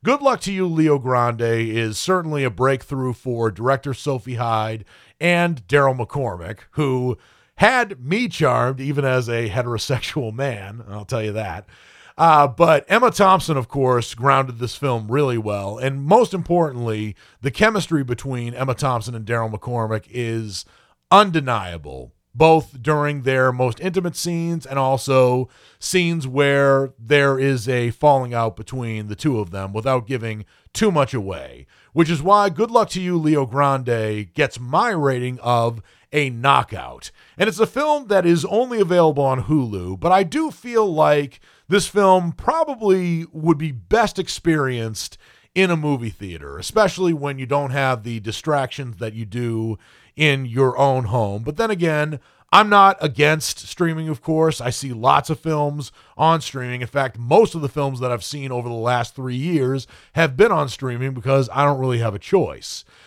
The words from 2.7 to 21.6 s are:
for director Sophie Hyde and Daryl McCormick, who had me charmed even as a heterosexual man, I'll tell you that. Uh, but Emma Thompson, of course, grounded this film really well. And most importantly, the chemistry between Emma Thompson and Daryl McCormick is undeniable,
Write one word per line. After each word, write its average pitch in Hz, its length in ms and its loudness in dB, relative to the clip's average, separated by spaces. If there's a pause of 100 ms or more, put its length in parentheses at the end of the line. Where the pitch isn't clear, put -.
for 117 380 -2
director 127 440 -2
Sophie 127 400 -6
Hyde 113 500 -2 (360)
and 175 480 0
Daryl 135 300 4
McCormick, 107 640 -6 (120)
who 127 440 -2 (400)
had 208 480 2
me 202 240 -2
charmed 127 520 0
even 143 240 -2
as 127 240 2
a 117 200 -2
heterosexual 117 840 -4
man, 113 540 -8
I'll 104 160 -12
tell 113 180 -4
you 107 100 -4
that. 101 340 -8 (520)
Uh, 156 280 6
but 151 420 4
Emma 233 220 4
Thompson, 190 460 4
of 120 120 -4
course, 127 460 0
grounded 127 440 0
this 120 180 -8
film 117 340 -2
really 131 280 0
well. 104 400 -6
And 135 240 -4
most 202 320 2
importantly, 120 840 -2 (240)
the 143 100 -2
chemistry 185 540 0
between 120 480 -6
Emma 123 220 -2
Thompson 123 400 -4
and 110 100 -10
Daryl 113 280 -4
McCormick 110 580 -4
is 113 560 -6 (440)
undeniable, 98 1000 0 (220)